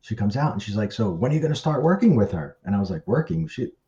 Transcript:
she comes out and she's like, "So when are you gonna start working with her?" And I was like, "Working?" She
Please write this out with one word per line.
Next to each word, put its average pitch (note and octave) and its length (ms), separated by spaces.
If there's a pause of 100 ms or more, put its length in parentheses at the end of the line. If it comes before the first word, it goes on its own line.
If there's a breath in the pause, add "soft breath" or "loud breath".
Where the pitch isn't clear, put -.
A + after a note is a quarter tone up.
she A2+ 140
comes G#2 200
out D3 160
and G3 100
she's G#2 140
like, G#2 160
"So G#2 180
when F#2+ 200
are D3+ 40
you D#3 60
gonna D3 140
start D3 280
working F#3 340
with G#2 160
her?" D#2+ 320
And G3 100
I G3+ 60
was F#2+ 100
like, E2+ 160
"Working?" D#3+ 420
She - 240 (160)